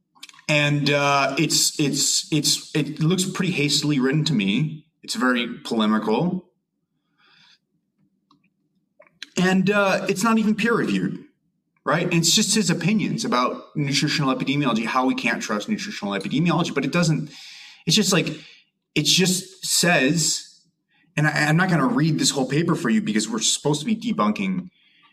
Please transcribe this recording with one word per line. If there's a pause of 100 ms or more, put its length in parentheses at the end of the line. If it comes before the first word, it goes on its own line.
(500)
And,
uh,
it's,
it's,
it's,
it
looks
pretty
hastily
written
to
me. (160)
It's
very (160)
polemical. (2750)
And,
uh,
it's
not
even
peer
reviewed, (640)
right?
And
it's
just
his
opinions
about
nutritional
epidemiology,
how
we
can't
trust
nutritional
epidemiology.
But
it
doesn't, (540)
it's
just
like, (680)
it
just
says, (540)
and
I,
I'm
not
gonna
read
this
whole
paper
for
you
because
we're
supposed
to
be
debunking (440)